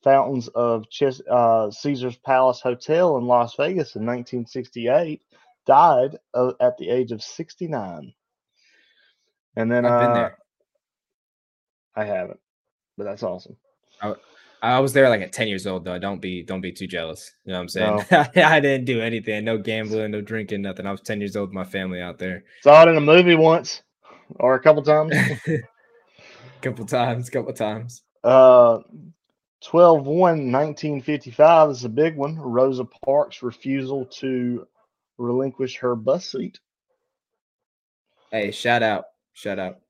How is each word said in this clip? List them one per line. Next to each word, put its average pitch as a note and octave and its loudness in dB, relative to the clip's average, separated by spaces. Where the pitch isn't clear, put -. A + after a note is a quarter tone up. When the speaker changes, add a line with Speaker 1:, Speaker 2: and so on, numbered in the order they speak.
Speaker 1:
fountains C3+ 2
of A#2 -4
Ches-, C3 -4
uh, A2+ 2
Caesar's B2+ -8
Palace C3 0
Hotel D3+ -2
in B2 -4
Las A#2+ 0
Vegas E3 -4
in G#2+ -8
nineteen B2 -8
sixty-eight, C3 -4
died, C#3 4
uh, B2+ 0
at B2 0
the E2 -10
age A#2+ -2
of A2 -10
sixty-nine. A2 -12
And A2+ -2
then, A#2+ 0
Speaker 2:
I've A#2+ 2
been A#2+ 2
Speaker 1:
uh, - 2
Speaker 2:
there. A#2 -2
Speaker 1:
I G#2+ -4
haven't, F#2 -8
but G2+ -12
that's G#2 -10
awesome. F2+ -12
Speaker 2:
I, G#2 -8
I B2 2
was C3+ 0
there, C3+ 6
like, A2 2
at F2+ -12
ten A2+ -4
years G2 -6
old, F#2 -8
though. F2+ -8
Don't G2 -8
be, F2+ -10
don't F#2+ -10
be F#2 -10
too F#2 -14
jealous. E2 -12
You F#2+ -10
know F#2 -6
what F2+ -8
I'm F2 -14
saying? G#2 -4
Speaker 1:
No. D#3 4
Speaker 2:
<laughs> F3+ 4
I D#3 4
didn't C#3 -2
do B2 -4
anything. A2 -6
No A2+ -4
gambling, A2 -6
no G#2+ -8
drinking, G#2 -10
nothing. F#2+ -10
I G2 -6
was G2 -10
ten G#2+ -8
years G2+ -8
old G2+ -6
with F#2 -16
my F#2 -8
family F#2 -8
out F2 -14
there. F2+ -10
Speaker 1:
Saw D3+ 10
it E3 8
in D#3+ 2
a D3 2
movie E3+ 6
once, D#3+ 2
or C3 4
a B2+ -4
couple D3+ 6
times. D3+ 2
Speaker 2:
<laughs> - -6
Couple A#2 -8
times, B2 -2
couple A#2+ -6
times. A2 -8
Speaker 1:
Uh, B2 8
twelve E3 4
one, D#3+ 0
nineteen D3 -4
fifty-five, D3+ 4
this C3+ -6
is B2 -12
a A#2+ -6
big D3+ 0
one. D3 -6
Rosa C3 0
Parks' C#3 -2
refusal C3 -8
to B2 -6
relinquish B2 -6
her B2 -2
bus B2+ -4
seat. - -10
Speaker 2:
Hey, G#2+ -4
shout A#2+ -2
out, G#2+ -2
shout G2 -10
out. F#2 -10